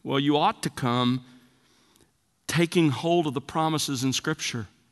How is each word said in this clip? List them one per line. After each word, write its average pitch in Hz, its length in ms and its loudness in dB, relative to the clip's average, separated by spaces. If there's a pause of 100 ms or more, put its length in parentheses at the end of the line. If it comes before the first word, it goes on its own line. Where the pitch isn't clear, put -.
Well, 139 180 -2
you 147 160 2
ought 190 260 0
to 156 80 -4
come 123 540 0 (1200)
taking 170 440 2
hold 165 360 0
of 131 80 -4
the 139 60 -4
promises 151 640 -2
in 135 100 0
Scripture. 120 540 -4 (260)